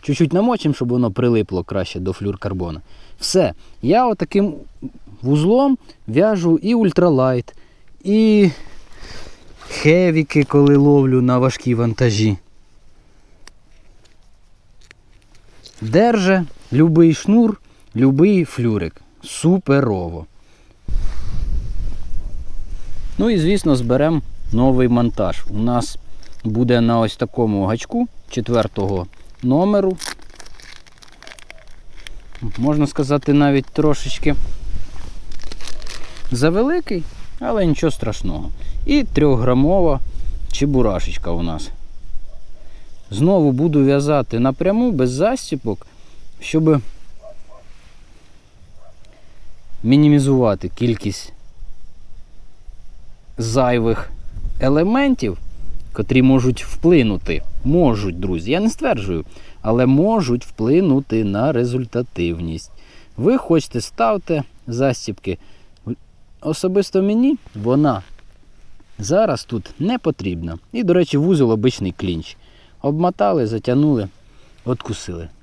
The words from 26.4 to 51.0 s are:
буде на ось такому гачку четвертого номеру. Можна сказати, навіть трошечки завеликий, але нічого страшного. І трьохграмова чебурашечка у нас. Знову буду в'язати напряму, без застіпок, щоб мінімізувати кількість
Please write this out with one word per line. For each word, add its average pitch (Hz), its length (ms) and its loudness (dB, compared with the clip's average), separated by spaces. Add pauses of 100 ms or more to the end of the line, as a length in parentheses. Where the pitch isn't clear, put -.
буде 117 380 2
на 117 180 4
ось 113 160 0
такому 104 500 0
гачку 170 420 -2 (220)
четвертого 104 800 -2 (360)
номеру. 185 540 2 (2500)
Можна 147 300 0
сказати, 143 460 0
навіть 139 320 4
трошечки 147 720 2 (2000)
завеликий, 180 720 0 (360)
але 208 260 0
нічого 156 260 2
страшного. 90 580 -4 (360)
І 294 180 2
трьохграмова 143 960 4 (520)
чебурашечка 120 800 2
у 85 120 0
нас. 80 260 -4 (1400)
Знову 151 400 4
буду 147 320 2
в'язати 139 560 2
напряму, 196 520 0
без 127 200 0
застіпок, 147 760 -4 (520)
щоб 156 420 2 (3000)
мінімізувати 135 840 4
кількість 110 640 -4 (2000)